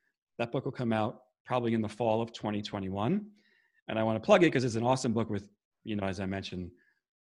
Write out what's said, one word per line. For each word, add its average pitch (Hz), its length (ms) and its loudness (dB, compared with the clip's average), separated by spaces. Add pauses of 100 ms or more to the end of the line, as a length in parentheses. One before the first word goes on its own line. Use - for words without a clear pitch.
(380)
That 117 140 -4
book 135 120 -2
will 135 80 -6
come 117 220 -2
out 110 300 -2 (220)
probably 120 280 0
in 113 80 2
the 104 80 -2
fall 113 320 0
of 117 100 -4
twenty 104 300 -4
twenty-one. 104 640 -2 (640)
And 110 80 0
I 110 40 2
wanna 110 180 0
plug 190 220 8
it 160 80 8
'cause 123 120 2
it's 117 120 0
an 113 80 0
awesome 123 300 2
book 110 160 0
with, 101 180 -4 (360)
you 110 120 -6
know, 98 120 -2
as 95 120 -4
I 98 60 -4
mentioned, 92 460 -6 (560)